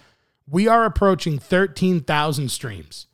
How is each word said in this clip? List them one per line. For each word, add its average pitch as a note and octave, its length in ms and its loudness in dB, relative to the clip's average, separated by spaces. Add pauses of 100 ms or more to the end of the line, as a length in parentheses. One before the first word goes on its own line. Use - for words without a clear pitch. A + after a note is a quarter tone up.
(480)
We F#3 180 0
are A3+ 180 4
approaching F#3 540 0
thirteen F#3 600 0
thousand D3 500 -2
streams. F2+ 640 -12